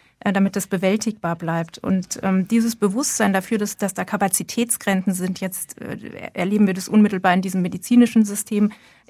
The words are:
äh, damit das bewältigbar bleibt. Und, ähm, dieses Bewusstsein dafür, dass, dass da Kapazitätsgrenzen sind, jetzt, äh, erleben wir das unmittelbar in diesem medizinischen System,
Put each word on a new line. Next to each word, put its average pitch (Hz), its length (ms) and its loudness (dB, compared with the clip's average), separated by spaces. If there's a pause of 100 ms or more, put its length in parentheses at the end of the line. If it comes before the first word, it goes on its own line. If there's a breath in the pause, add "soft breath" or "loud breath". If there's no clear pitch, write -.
(200 loud breath)
äh, 196 140 -2
damit 196 220 2
das 196 100 -2
bewältigbar 190 680 -2
bleibt. 165 420 -4
Und, - 460 -2
ähm, 190 240 2
dieses 226 280 0
Bewusstsein 208 580 0
dafür, 190 260 -2
dass, 202 180 -4
dass 196 160 -4
da 185 100 -6
Kapazitätsgrenzen 196 1080 -2
sind, 185 260 -4
jetzt, - 400 -8
äh, - 540 -12
erleben 202 320 2
wir 190 80 2
das 185 160 -6
unmittelbar 196 460 4
in 185 80 2
diesem 185 180 -2
medizinischen 226 640 4
System, 208 460 0 (380 loud breath)